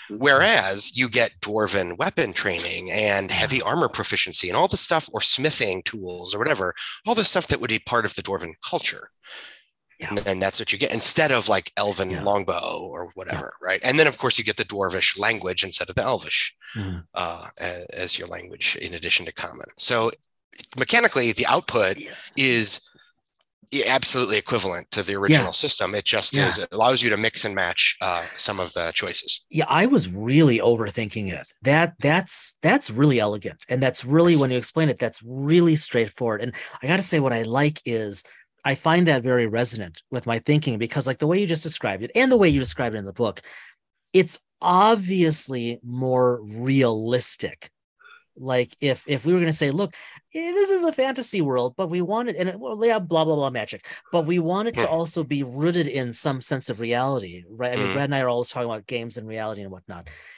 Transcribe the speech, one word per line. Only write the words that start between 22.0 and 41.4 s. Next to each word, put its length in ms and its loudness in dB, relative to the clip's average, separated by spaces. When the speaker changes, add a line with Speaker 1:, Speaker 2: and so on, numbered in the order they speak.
Speaker 1:
is 540 2
i-, 140 0
absolutely 500 2
equivalent 540 -2
to 140 -2
the 100 -4
original 320 4
Speaker 2:
Yeah. 60 -2
Speaker 1:
system. 420 0
It 100 -2
just 300 0
Speaker 2:
Yeah. 140 2
Speaker 1:
is, 100 2
it 140 -6
allows 280 4
you 100 2
to 60 2
mix 280 0
and 100 -4
match, 460 0
uh, 260 -2
some 220 0
of 140 -4
the 240 -4
choices. 520 -2
Speaker 2:
Yeah, 200 -2
I 180 4
was 220 2
really 500 4
overthinking 720 -2
it. 140 -10
That, 380 2
that's, 640 0
that's 280 2
really 300 4
elegant. 480 -4
And 120 -2
that's 240 0
really, 320 6
when 140 4
you 80 0
explain 300 0
it, 100 -2
that's 260 -4
really 520 4
straightforward. 640 -2
And 100 -6
I 60 -2
gotta 140 2
say, 180 2
what 120 2
I 100 0
like 420 0
is 400 -4
I 100 0
find 320 4
that 140 2
very 240 2
resonant 640 -2
with 160 -4
my 120 0
thinking, 400 2
because, 280 -2
like, 120 -2
the 80 0
way 120 2
you 80 0